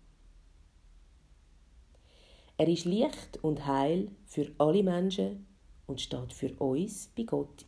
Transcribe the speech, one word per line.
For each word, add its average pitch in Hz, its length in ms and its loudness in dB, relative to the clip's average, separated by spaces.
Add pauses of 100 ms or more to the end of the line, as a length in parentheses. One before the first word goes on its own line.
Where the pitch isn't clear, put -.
(2500)
Er 156 100 4
ist 170 160 2
Licht 214 580 -2
und 147 240 0
Heil 147 460 0 (140)
für - 320 -4
alle 160 260 6
Menschen 190 640 0 (420)
und 131 140 -6
steht 123 320 -6
für 131 220 -4
uns 147 600 -2
bei 233 80 -2
Gott 143 440 -4